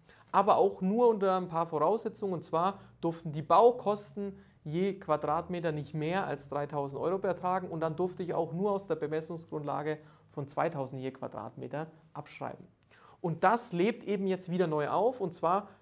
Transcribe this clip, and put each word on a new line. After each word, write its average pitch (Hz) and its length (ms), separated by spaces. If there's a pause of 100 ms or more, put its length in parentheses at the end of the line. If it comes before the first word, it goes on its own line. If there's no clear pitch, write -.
(320)
aber 196 240
auch 196 260
nur 226 280
unter 196 280
ein 180 120
paar 165 160
Voraussetzungen, 190 680
und 160 100
zwar 180 360 (220)
durften 165 320
die 156 80
Baukosten 208 960 (260)
je 180 300
Quadratmeter 165 800
nicht 147 200
mehr 160 320
als 143 240
dreitausend 143 520
Euro 175 160
betragen 180 520
und 160 120
dann 160 140
durfte 180 280
ich 165 100
auch 156 200
nur 196 180
aus 196 160
der 165 80
Bemessungsgrundlage 156 1040 (320)
von 143 160
zweitausend 139 540
je 131 100
Quadratmeter 127 760 (260)
abschreiben. - 520 (560)
Und 165 220
das 220 280
lebt 202 320
eben 196 240
jetzt 185 240
wieder 180 160
neu 151 220
auf, 214 320
und 175 120
zwar 190 360 (120)